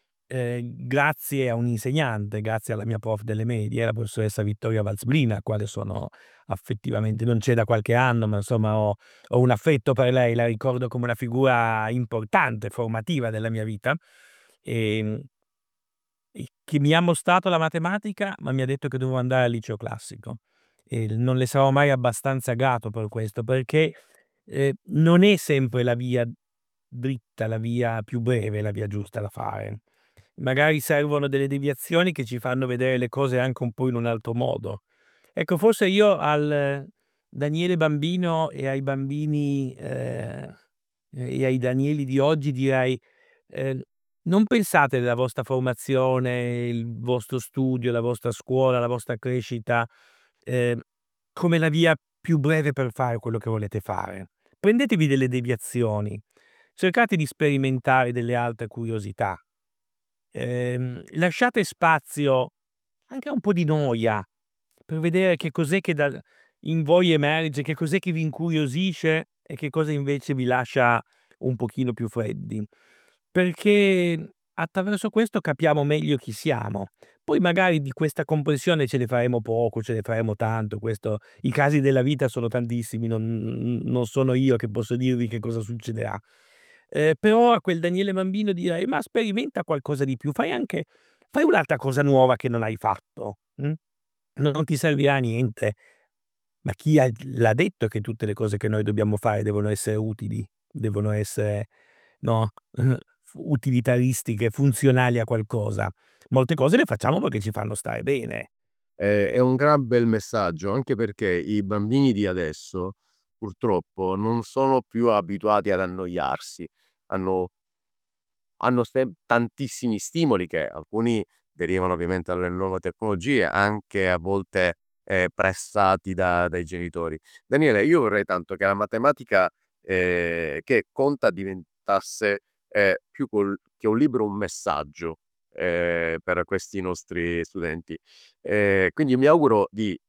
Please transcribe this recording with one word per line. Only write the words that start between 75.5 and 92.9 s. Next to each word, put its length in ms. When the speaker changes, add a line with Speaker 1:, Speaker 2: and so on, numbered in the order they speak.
Speaker 1:
meglio 320
chi 160
siamo. 540
Poi 180
magari 400
di 100
questa 340
comprensione 640
ce 120
ne 80
faremo 340
poco, 420
ce 120
ne 80
faremo 340
tanto, 420
questo, 400
i 100
casi 300
della 220
vita 260
sono 180
tantissimi, 640
non, 720
non 240
sono 280
io 220
che 140
posso 260
dirvi 300
che 140
cosa 200
succederà. 560
Eh, 300
però 340
a 80
quel 200
Daniele 320
bambino 400
direi, 340
"Ma 160
sperimenta 640
qualcosa 400
di 120
più, 160
fai 200
anche, 320
fai 120
un'altra 340
cosa 260
nuova 340
che 120
non 140
hai 140
fatto, 600